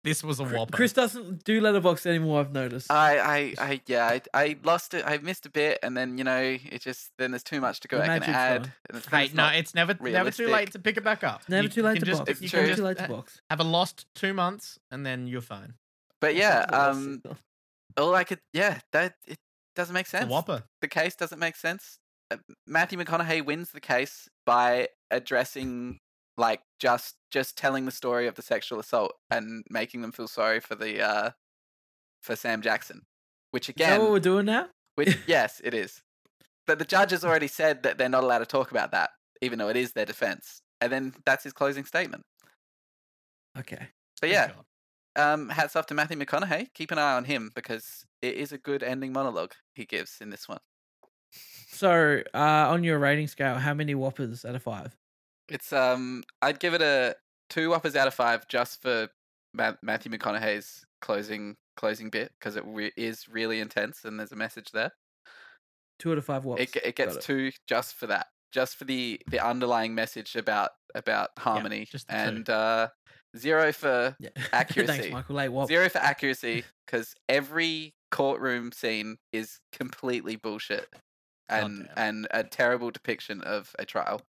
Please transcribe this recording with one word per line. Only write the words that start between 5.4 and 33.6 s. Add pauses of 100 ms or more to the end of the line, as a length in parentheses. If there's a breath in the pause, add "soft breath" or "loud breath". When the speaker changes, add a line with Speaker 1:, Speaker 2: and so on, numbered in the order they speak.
Speaker 3:
a
bit,
and
then,
you
know,
it
just,
then
there's
too
much
to
go
Speaker 2:
The
Speaker 3:
back
and
Speaker 2:
magic's
Speaker 3:
add,
Speaker 2:
gone. (180)
Speaker 3:
and
it's,
Speaker 1:
Hey,
Speaker 3:
it's
Speaker 1:
no,
Speaker 3:
not
Speaker 1:
it's
never,
never
too
Speaker 3:
realistic.
Speaker 1:
late
to
pick
it
back
up.
Speaker 2:
Never
Speaker 1:
You
Speaker 2:
too
late
Speaker 1:
can
Speaker 2:
to
Speaker 1:
just,
Speaker 2:
box.
Speaker 3:
It's
Speaker 1:
you
Speaker 3:
true.
Speaker 1:
can
Speaker 2:
Never
Speaker 1:
just
Speaker 2:
too
late
to
Speaker 1:
ha-,
Speaker 2:
box.
Speaker 1:
have
a
lost
two
months, (140)
and
then
you're
fine. (480)
Speaker 3:
But
yeah,
Speaker 2:
That's
a
Speaker 3:
um,
Speaker 2:
lost (560)
Speaker 3:
all
I
could, (140)
yeah, (120)
that, (100)
it (380)
doesn't
make
Speaker 1:
It's
a
Speaker 3:
sense.
Speaker 1:
whopper. (180)
Speaker 3:
The
case
doesn't
make
sense. (320)
Uh, (300)
Matthew
McConaughey
wins
the
case (180)
by (220)
addressing, (380)
like, (200)
just, (160)
just
telling
the
story
of
the
sexual
assault (180)
and
making
them
feel
sorry
for
the,
uh, (920)
for
Sam
Jackson, (480)
which